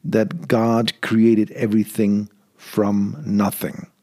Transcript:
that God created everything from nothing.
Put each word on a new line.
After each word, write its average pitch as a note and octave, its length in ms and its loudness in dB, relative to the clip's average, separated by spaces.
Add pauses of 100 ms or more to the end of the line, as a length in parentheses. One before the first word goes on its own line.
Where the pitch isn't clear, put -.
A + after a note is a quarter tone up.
that A2 460 -2
God A#2 540 0
created A2 500 4
everything G#2 760 0 (280)
from G#2 680 -2
nothing. G2+ 640 -2 (160)